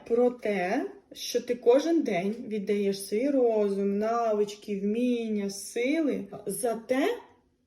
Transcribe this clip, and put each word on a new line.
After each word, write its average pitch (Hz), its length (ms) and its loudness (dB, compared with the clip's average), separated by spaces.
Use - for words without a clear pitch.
про 240 240 4
те, 214 580 -2
що - 280 -4
ти 240 140 -4
кожен 294 460 4
день 196 340 0
віддаєш 202 600 -2
свій 240 220 0
розум, 208 680 2
навички, 214 840 0
вміння, 220 680 0
сили 240 760 -2
за 208 300 -2
те, 294 420 0